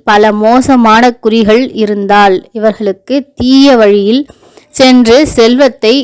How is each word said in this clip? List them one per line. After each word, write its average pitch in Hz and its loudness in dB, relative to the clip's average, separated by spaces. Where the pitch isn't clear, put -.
பல 214 0
மோசமான 233 2
குறிகள் 220 0
இருந்தால் 202 0
இவர்களுக்கு 214 -6
தீய 269 2
வழியில் 208 0
சென்று 254 2
செல்வத்தை 240 0